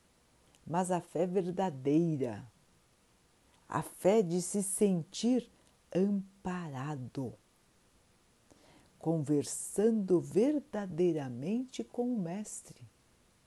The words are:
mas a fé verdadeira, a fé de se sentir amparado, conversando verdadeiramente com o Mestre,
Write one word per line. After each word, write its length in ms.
mas 240
a 80
fé 260
verdadeira, 1200
a 120
fé 400
de 200
se 200
sentir 880
amparado, 1400
conversando 1200
verdadeiramente 1600
com 320
o 60
Mestre, 640